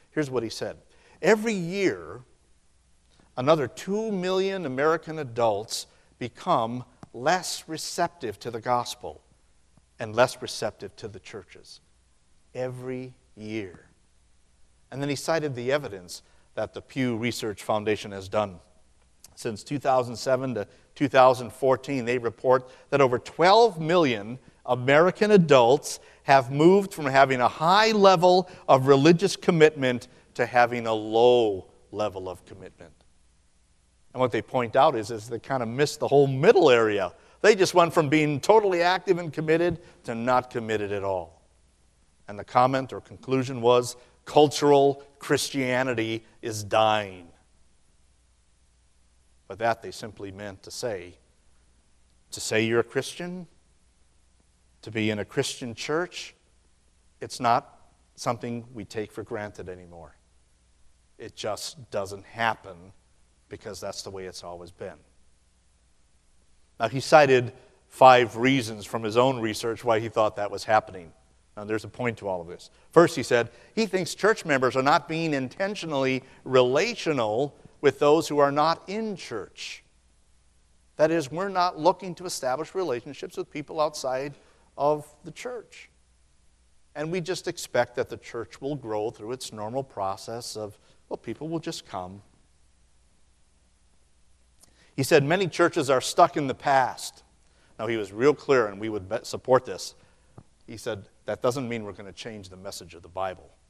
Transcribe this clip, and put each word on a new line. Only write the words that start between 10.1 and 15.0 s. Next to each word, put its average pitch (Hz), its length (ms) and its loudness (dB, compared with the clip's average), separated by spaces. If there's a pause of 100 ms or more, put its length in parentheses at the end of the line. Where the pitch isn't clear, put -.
less 123 280 2
receptive 104 540 -10
to 113 120 -14
the 101 120 -16
churches." - 600 -20 (760)
Every 127 600 -10 (200)
year. 107 540 -10 (1040)
And 131 100 -10